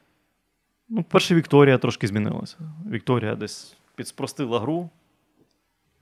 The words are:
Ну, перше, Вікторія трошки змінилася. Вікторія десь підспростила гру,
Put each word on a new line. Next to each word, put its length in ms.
Ну, 140
перше, 320
Вікторія 420
трошки 300
змінилася. 500
Вікторія 440
десь 420
підспростила 640
гру, 300